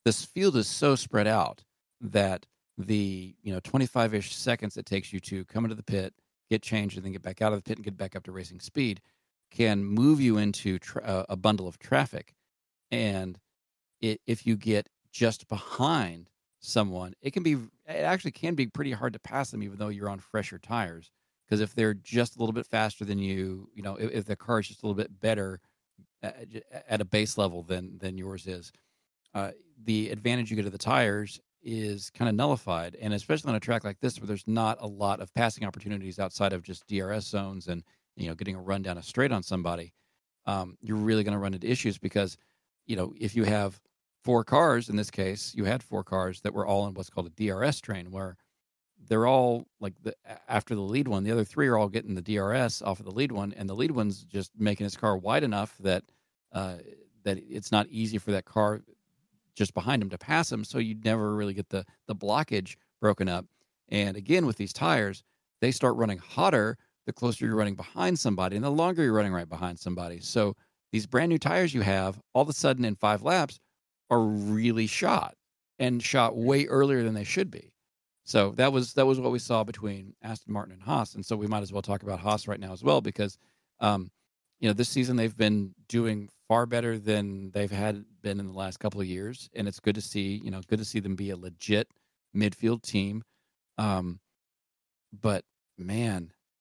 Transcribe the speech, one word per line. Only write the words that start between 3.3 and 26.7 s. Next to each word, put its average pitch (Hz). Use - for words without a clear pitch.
you 101
know, 92
twenty-five-ish 113
seconds 113
it -
takes 98
you 98
to 95
come 117
into 110
the 107
pit, 98
get 110
changed, 104
and 92
then 95
get 92
back 95
out 107
of 104
the 95
pit 110
and 104
get 101
back 95
up 95
to 92
racing 92
speed 120
can 107
move 123
you 120
into 101
tra-, -
uh, 95
a 98
bundle 95
of 87
traffic. -
And 98
it, 110
if 117
you 113
get 104
just -
behind 104
someone, 92
it 139
can 180
be, 160
it 151
actually 175
can 170
be 139
pretty 139
hard 113
to 113
pass 131
them, 107
even 98
though 104
you're 101
on 98
fresher 98
tires. 87
'Cause 107
if 104
they're 110
just 117
a -
little 113
bit 117
faster 110
than 101
you, 95
you 101
know, 98
if, 110
if 104
the 104
car 113
is -
just -
a -
little 104
bit 101
better, 101
uh, 107
j-, 110